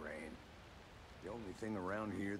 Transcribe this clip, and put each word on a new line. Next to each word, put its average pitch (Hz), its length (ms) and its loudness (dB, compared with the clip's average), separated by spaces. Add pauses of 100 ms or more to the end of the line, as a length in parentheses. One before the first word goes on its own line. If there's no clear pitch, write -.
rain. 78 260 -2 (920)
The 95 60 -2
only 110 300 -2
thing 107 160 4
around 101 400 4
here 98 240 4